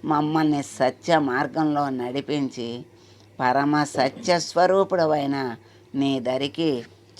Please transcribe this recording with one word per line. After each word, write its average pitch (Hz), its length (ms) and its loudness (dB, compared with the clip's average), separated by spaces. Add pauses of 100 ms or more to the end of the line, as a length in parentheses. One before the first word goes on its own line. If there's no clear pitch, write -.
మమ్మల్ని 151 580 2
సత్య 135 560 0
మార్గంలో 143 680 0
నడిపించి, 127 960 -4 (560)
పరమ 143 440 2
సత్య 147 540 0
స్వరూపుడవైన 160 1200 0 (380)
నీ 139 260 0
దరికి 131 640 -2 (360)